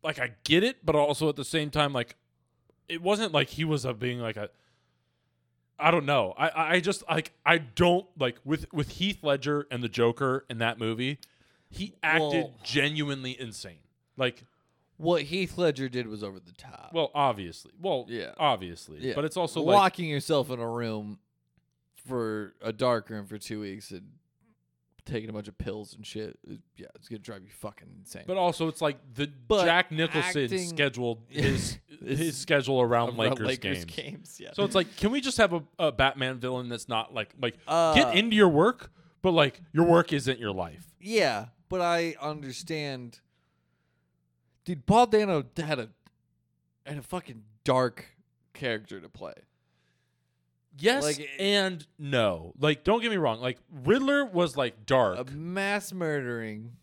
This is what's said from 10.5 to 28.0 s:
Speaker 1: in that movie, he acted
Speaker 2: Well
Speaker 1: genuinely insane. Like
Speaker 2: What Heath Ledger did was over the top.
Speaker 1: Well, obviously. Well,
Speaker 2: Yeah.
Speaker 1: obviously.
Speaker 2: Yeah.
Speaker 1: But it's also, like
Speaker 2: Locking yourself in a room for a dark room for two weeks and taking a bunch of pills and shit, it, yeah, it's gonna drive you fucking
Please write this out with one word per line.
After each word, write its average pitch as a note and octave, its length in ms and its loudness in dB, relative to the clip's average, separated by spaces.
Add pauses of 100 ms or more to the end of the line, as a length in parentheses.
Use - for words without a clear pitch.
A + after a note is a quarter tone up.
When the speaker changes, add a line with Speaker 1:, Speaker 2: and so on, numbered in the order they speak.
Speaker 1:
in A#2 80 -10
that A2+ 200 0
movie, A2+ 400 -4 (500)
he - 340 -10
acted D#3 420 2
Speaker 2:
Well C3 100 -12 (100)
Speaker 1:
genuinely C#3 760 -2
insane. G2 420 -14 (360)
Like B2+ 280 -4 (520)
Speaker 2:
What D#3+ 260 2
Heath E3+ 360 -4
Ledger C#3 300 0
did B2 200 -4
was G#2 160 -8
over F#2+ 160 -10
the F2 120 -20
top. - 400 -20
Speaker 1:
Well, E3 220 0
obviously. A2 560 -2 (100)
Well, D#3+ 280 -2
Speaker 2:
Yeah. G#2 300 -8
Speaker 1:
obviously. F2+ 640 -2
Speaker 2:
Yeah. B2+ 140 -6
Speaker 1:
But C#3+ 120 -2
it's D3+ 100 -6
also, E3+ 260 -4
like F3 140 4
Speaker 2:
Locking F3+ 320 4
yourself C#3 420 0
in B2+ 80 -6
a A#2 100 -4
room A2 500 -6 (880)
for A2 560 -4
a A2 100 -4
dark A#2 380 0
room G#2 160 -10
for G#2 120 -12
two G#2+ 220 -8
weeks G#2 320 -10
and G2 160 -14 (960)
taking A2 260 -6
a - 20 -10
bunch G#2+ 140 -10
of G2+ 100 -18
pills G#2 380 -10
and G#2+ 100 -20
shit, G#2+ 320 -12 (120)
it, - 100 -16 (180)
yeah, - 100 -20 (100)
it's - 120 -20
gonna A2+ 120 -12
drive G2 220 -16
you F#2+ 80 -20
fucking - 360 -16 (140)